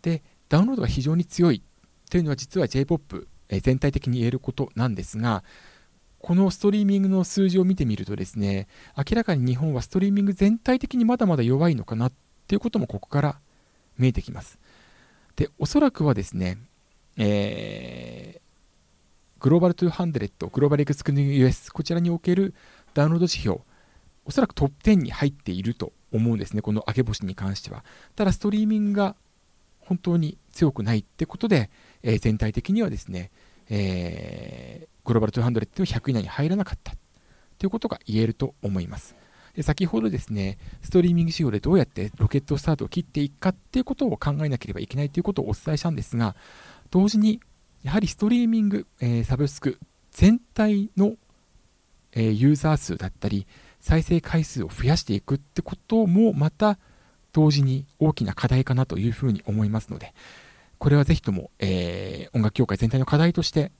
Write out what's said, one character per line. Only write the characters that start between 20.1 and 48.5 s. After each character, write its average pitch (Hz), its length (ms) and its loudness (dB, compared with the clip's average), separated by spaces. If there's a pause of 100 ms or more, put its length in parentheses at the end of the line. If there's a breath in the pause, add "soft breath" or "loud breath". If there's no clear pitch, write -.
ド 135 80 -4
レ 104 80 -4
ッ - 100 -10
ド、 - 100 -8
グ - 140 -2
ロ 143 60 4
ー 143 40 2
バ 151 60 2
ル 147 60 2
エ - 20 2
ク 151 80 -2
ス 143 100 -6
ク - 80 0
ル 139 60 2
ー - 0 -
デ 143 60 2
ィ - 20 2
ン - 40 0
グ 139 60 -2
ユ 131 100 6
ー 127 40 6
エ - 20 4
ス、 - 200 -8
こ - 120 -8
ち 170 100 -4
ら 170 60 0
に 175 100 0
お 170 100 -2
け 180 160 2
る 190 180 0 (400 soft breath)
ダ 147 120 4
ウ - 20 2
ン 160 40 2
ロ 165 60 2
ー - 20 2
ド 170 40 4
指 175 100 0
標、 - 260 -2 (680 soft breath)
お - 60 -10
そ 277 100 2
ら 247 60 4
く - 80 -14
ト 143 100 2
ッ 139 40 0
プ - 140 -12
テ 214 120 6
ン 185 40 6
に 143 120 -2
入 - 180 0
っ - 20 0
て 143 200 -10
い 90 100 -4
る 113 140 -4
と - 180 -10 (180)
思 117 200 2
う 113 40 2
ん 104 40 -4
で 98 60 -4
す 101 100 -10
ね、 107 60 -2
こ - 100 -4
の 107 160 -2
明 110 80 -4
け 131 80 2
星 107 220 -4
に 92 100 -6
関 98 200 -4
し - 60 -12
て - 100 -16
は。 - 120 -16 (320 loud breath)
た 214 100 -2
だ、 190 60 2
ス - 80 -2
ト 208 100 -2
リ 214 140 0
ー 214 40 0
ミ 214 120 0
ン 208 140 0
グ 202 60 0
が 196 160 0 (640)
本 - 200 -4
当 175 180 0
に 160 200 -2 (140)
強 156 200 2
く 120 100 -8
な 110 140 0
い 107 40 0
っ 101 40 -6
て - 240 -8
こ - 100 -18
と 233 100 -4
で、 151 220 2 (320 soft breath)
え 113 120 0
ー、 104 60 0
全 107 200 0
体 107 140 0
的 151 200 -2
に 226 80 2
は 196 80 0
で 120 80 -6
す - 120 -14
ね、 92 200 -10 (400 soft breath)
え 90 1160 -6
ー、 - 200 -14
グ 120 60 2
ロ 113 60 4
ー - 20 4
バ 110 60 2
ル 110 40 -2
ツ 123 100 -2
ー - 20 2
ハ 120 60 2
ン 123 40 0
ド 113 60 0
レ 104 120 -4
ッ - 40 -20
ド - 60 -2
の - 40 2
百 - 240 -4
以 131 40 0
内 110 100 0
に 95 40 -8
入 143 220 -2
ら 185 60 0
な 208 100 -2
か - 100 -8
っ - 80 -20
た - 120 -12 (640 soft breath)
と - 60 -4
い - 20 0
う - 20 0
こ 226 100 -4
と - 80 -4
が - 180 -6
言 107 120 -2
え 110 100 2
る 113 60 -2
と - 300 -6
思 98 180 -2
い 85 60 -6
ま - 100 -12
す。 - 180 -16 (380 soft breath)
で、 - 80 -8
先 156 240 0
ほ 220 160 -2
ど 220 80 0
で 165 80 -2
す - 160 -8
ね、 95 240 -4 (240 loud breath)
ス - 80 -12
ト 180 120 4
リ 175 80 4
ー 175 60 4
ミ 170 60 4
ン 165 40 2
グ 165 40 0
指 160 40 -4
標 143 180 0
で 104 80 -2
ど 147 140 0
う 196 40 6
や 156 60 4
っ - 40 0
て 98 300 -6
ロ 107 100 2
ケ 143 120 0
ッ - 20 0
ト 143 160 -4
ス 143 60 -6
タ 160 100 2
ー - 40 4
ト - 80 -6
を - 20 -10
切 - 140 -4
っ - 20 -8
て - 180 -4
い 143 80 -2
く 143 80 -16
か - 120 0
っ 185 40 0
て - 240 -8
い 254 60 0
う - 20 -4
こ - 80 -6
と 262 140 -2
を 170 100 -2
考 147 160 -2 (100)
え 151 60 -2
な 127 80 -2
け - 100 -10
れ - 60 -8
ば - 60 -6
い - 80 -6
け 127 100 -8
な 143 60 -2
い 143 80 -4
と 160 80 -2
い - 20 0
う - 20 -4
こ 202 100 -2
と 160 100 -2
を - 60 -6
お 110 40 -2
伝 156 220 -4
え - 20 -4
し - 60 -4
た 170 80 0
ん 151 40 -4
で 127 60 -6
す - 160 -6
が、 113 180 0 (540 loud breath)
同 185 180 4
時 214 120 2
に 214 200 4 (440)
や 135 80 -6
は 196 80 2
り 214 80 0
ス - 80 -6
ト 208 120 0
リ 240 180 2
ー 226 40 2
ミ 226 120 2